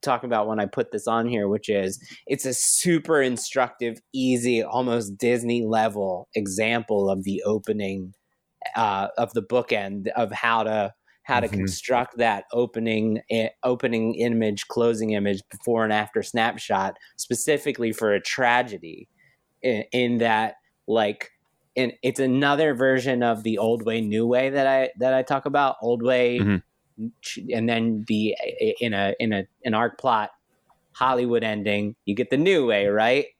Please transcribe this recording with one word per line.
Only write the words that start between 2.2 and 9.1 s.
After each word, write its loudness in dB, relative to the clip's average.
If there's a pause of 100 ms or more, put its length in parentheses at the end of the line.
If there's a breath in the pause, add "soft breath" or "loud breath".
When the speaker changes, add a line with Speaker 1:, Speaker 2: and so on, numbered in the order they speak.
Speaker 1:
it's -4
a -2
super 2
instructive, -2 (140)
easy, 2
almost -2
Disney 0
level 0
example 0
of -2
the -4
opening, -4 (640)
uh, 0